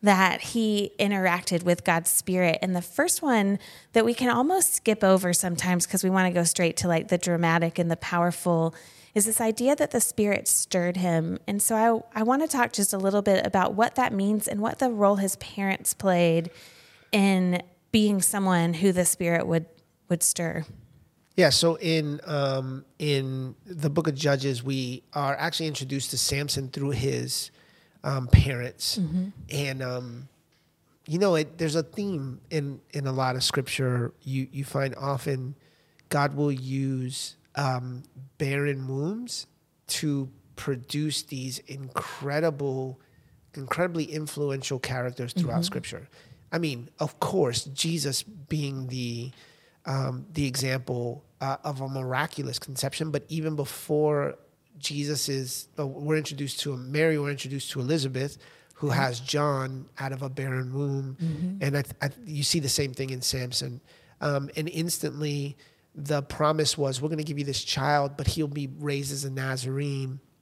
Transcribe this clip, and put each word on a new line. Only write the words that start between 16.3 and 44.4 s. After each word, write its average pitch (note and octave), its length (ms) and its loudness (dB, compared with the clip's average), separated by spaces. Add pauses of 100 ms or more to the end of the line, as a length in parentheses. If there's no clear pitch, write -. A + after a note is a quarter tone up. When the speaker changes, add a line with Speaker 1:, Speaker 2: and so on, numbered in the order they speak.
Speaker 1:
in F#3 500 4 (300)
being G#3 280 6
someone F3+ 540 4
who F3+ 180 4
the F3+ 140 4
Spirit E3+ 400 2
would, E3 220 2 (420)
would E3+ 140 2
stir. E3 420 -2 (720)
Speaker 2:
Yeah, E3+ 120 10
so E3 300 4
in, D3+ 440 0
um, C3+ 640 -2 (120)
in C3+ 580 -2 (100)
the E3 240 -2
book D#3 180 2
of D3 80 0
Judges, C3+ 480 2
we C3 400 -4 (100)
are C#3 220 0
actually D#3+ 320 -2
introduced C#3 440 -4
to C3+ 60 -4
Samson C#3 520 -2
through C#3 220 -4
his, B2+ 600 -2 (540)
um, C3+ 220 -2
parents. B2 680 2
Speaker 1:
Mm-hmm. F3+ 280 -2 (260)
Speaker 2:
And, C#3 320 -4
um, B2+ 460 -8 (800)
you D#3 120 -2
know, F#3+ 160 4
it, D#3 220 -2
there's D#3+ 180 -2
a E3 80 0
theme D3+ 560 -6 (120)
in, C#3+ 280 -4 (140)
in C#3+ 120 -4
a C3 60 -2
lot C3 240 2
of B2+ 80 -2
scripture. B2 720 0 (100)
You, C3+ 300 -4
you C#3 100 -6
find C3+ 320 -2
often C3+ 600 -4 (520)
God C#3+ 280 2
will C#3+ 180 2
use, C3 840 -4 (200)
um, B2+ 480 -2 (340)
barren C#3 500 -2
wombs F3 580 -6 (420)
to C#3 420 -2 (260)
produce C#3+ 680 -4
these C3 440 -8
incredible, C#3 1300 -4 (580)
incredibly D#3+ 500 -2
influential C#3+ 760 -4